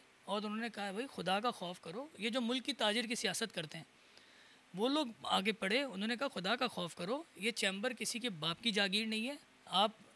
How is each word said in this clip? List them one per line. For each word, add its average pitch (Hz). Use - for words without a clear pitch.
और 202
उन्होंने 220
कहा, 202
"भाई 226
खुदा 190
का 240
खौफ 180
करो, 247
ये 226
जो 247
मुल्क 240
की 285
ताजिर 226
की 220
सियासत 185
करते 165
हैं -
वो 226
लोग 277
आगे 190
पड़े।" 202
उन्होंने 220
कहा, 277
"खुदा 202
का 254
खौफ 180
करो, 226
ये 214
चैम्बर 208
किसी 220
के 240
बाप 165
की 233
जागीर 202
नहीं 220
है, 285
आप 208